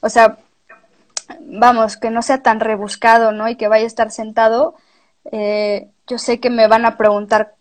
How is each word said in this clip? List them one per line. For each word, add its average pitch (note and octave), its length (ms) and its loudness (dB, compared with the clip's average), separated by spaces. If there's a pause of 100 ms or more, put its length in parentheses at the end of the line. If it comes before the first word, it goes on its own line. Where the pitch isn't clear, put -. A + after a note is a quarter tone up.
o A#3+ 80 -4
sea, A3+ 280 2 (1040)
vamos, A3 560 0
que A3+ 140 -6
no A#3 100 -4
sea C4+ 220 -2
tan A3 160 0
rebuscado, A3 720 0
¿no? G#3+ 180 -6
Y A#3+ 60 -6
que A3+ 120 -4
vaya A3 160 4
a A#3 40 -4
estar A3 240 -4
sentado, A3+ 640 -2 (560)
eh, G#3 580 -4 (180)
yo B3 120 -8
sé B3+ 200 -4
que B3 100 -2
me A3+ 180 4
van A3+ 180 4
a A3+ 120 0
preguntar G#3 640 0